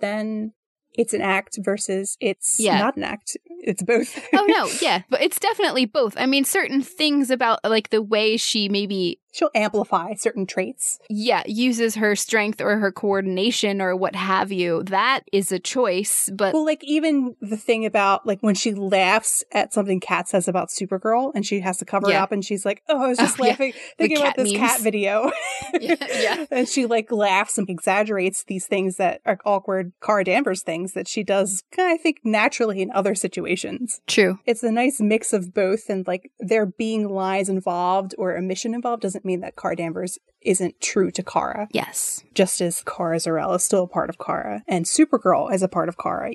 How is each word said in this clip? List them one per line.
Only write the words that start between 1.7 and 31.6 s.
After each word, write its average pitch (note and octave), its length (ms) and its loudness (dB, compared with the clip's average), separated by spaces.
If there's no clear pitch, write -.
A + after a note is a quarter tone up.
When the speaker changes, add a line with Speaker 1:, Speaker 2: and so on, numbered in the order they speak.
Speaker 1:
it's - 360 -2
Speaker 2:
Yeah. G3+ 220 4
Speaker 1:
not A3+ 160 2
an - 80 -6
act. - 320 -8
It's F#3 160 -4
both. - 340 0
<laughs> - 40 4
Speaker 2:
Oh, G4+ 140 6
no, A4 220 4
yeah. F#3 280 2
But B3+ 120 2
it's D#4 180 2
definitely F#4+ 460 2
both. A3 320 0
I B3 80 -2
mean, C4+ 200 4
certain C#4+ 360 0
things C#4+ 500 0
about, A#3+ 340 2
like, A3 240 2
the A3 120 2
way A3 360 2
she G#3 320 0
maybe G3 500 -2
Speaker 1:
She'll - 200 2
amplify G#3 600 -2
certain G3+ 320 -2
traits. - 520 -6
Speaker 2:
Yeah, G#3 360 0
uses A3+ 500 0
her G#3 200 2
strength G#3+ 460 -2
or G#3 160 2
her G3+ 160 2
coordination G3 880 0
or F#3 120 0
what F#3 220 0
have F#3+ 340 0
you. F3 340 0
That G3+ 400 2
is G3 180 2
a F3+ 80 -2
choice, G3+ 760 0
but G3 200 0
Speaker 1:
Well, D#4 100 2
like, D#4 220 0
even C#4+ 560 0
the G#3 160 -6
thing A3 280 0
about, G3+ 400 2
like, G3+ 140 -2
when G#3 160 2
she G#3+ 180 -2
laughs G3 800 2
at - 220 0
something G3 260 0
Kat F3+ 300 -2
says F#3 180 0
about F3+ 220 -2
Supergirl A3 640 -2
and G3+ 100 -2
she G3+ 140 -2
has F#3 200 -2
to F#3 60 -8
cover G3 220 0
it G3 60 4
Speaker 2:
Yeah. F#3+ 100 4
Speaker 1:
up - 80 -2
and G3+ 140 -2
she's G3+ 180 -4
like, G3+ 240 -2
"Oh, C#4 160 2
I C4+ 60 2
was B3 80 0
just A3 200 2
Speaker 2:
Oh, C4 60 0
yeah. A3 60 6
Speaker 1:
laughing, C4+ 240 0
Speaker 2:
The D#4+ 100 2
Speaker 1:
thinking D4+ 120 2
about C#4+ 160 2
Speaker 2:
cat B3+ 100 0
Speaker 1:
this G3+ 80 0
cat A3+ 180 2
Speaker 2:
memes. A#3 120 -2
Speaker 1:
video." G#3+ 540 2
<laughs> - 40 -8
Speaker 2:
Yeah, D#4+ 140 2
yeah. F#4 300 0
Speaker 1:
And B3+ 180 0
she, C4 160 0
like, A3+ 260 0
laughs G#3 460 2
and G3 120 -2
exaggerates F#3+ 760 0
these F#3+ 220 -8
things F#3 280 -2
that F3+ 300 0
are G3 180 0
awkward F#3+ 480 0
Kara G#3 220 2
Danvers F#3+ 400 0
things F3 300 -6
that F#3+ 160 -6
she G#3 140 -4
does, G3 380 0